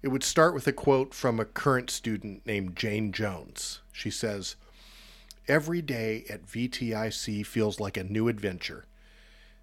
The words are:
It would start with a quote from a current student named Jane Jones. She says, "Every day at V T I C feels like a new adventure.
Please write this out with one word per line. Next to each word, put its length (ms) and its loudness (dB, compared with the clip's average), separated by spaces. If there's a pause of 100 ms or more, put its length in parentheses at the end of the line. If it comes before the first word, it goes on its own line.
It 100 0
would 100 0
start 300 6
with 140 0
a 80 4
quote 400 4
from 260 2
a 60 0
current 420 0
student 560 -4
named 320 -2
Jane 340 0
Jones. 720 -6 (100)
She 200 -6
says, 460 -4 (920)
"Every 320 4
day 480 -2
at 180 -10
V 220 -2
T 240 -4
I 160 0
C 340 -4
feels 380 0
like 160 -4
a 80 -4
new 240 2
adventure. 560 -4 (800)